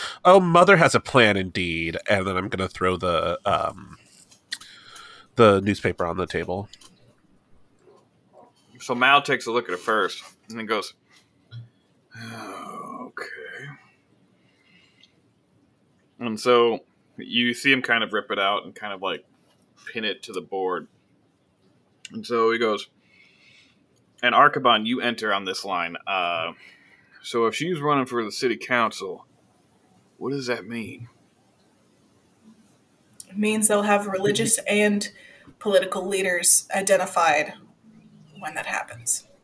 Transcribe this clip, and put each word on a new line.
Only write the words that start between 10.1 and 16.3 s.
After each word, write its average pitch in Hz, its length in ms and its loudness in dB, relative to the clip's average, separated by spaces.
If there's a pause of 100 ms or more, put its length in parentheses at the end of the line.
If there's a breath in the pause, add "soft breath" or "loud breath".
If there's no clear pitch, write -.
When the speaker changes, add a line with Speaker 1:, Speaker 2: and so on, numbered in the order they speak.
Speaker 2:
and 113 100 -14
then 113 60 -10
goes, 104 300 -4 (1200 soft breath)
"Okay." - 1500 -14 (2500 loud breath)
And 113 220 -6